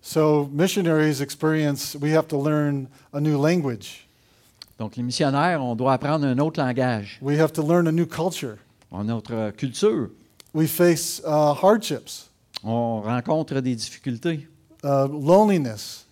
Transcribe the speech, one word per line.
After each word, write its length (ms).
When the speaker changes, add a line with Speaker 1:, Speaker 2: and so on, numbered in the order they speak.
Speaker 1:
So 500
missionaries 680
experience, 720
we 180
have 160
to 80
learn 500
a 80
new 160
language. 680
Speaker 2:
Donc, 180
les 60
missionnaires, 600
on 120
doit 180
apprendre 320
un 140
autre 200
langage. 640
Speaker 1:
We 180
have 140
to 80
learn 260
a 40
new 140
culture. 520
Speaker 2:
Une 200
autre, 220
euh, 180
culture. 580
Speaker 1:
We 140
face, 580
uh, 280
hardships. 760
Speaker 2:
On 380
rencontre 600
des 140
difficultés. 720
Speaker 1:
Uh, 240
loneliness. 1040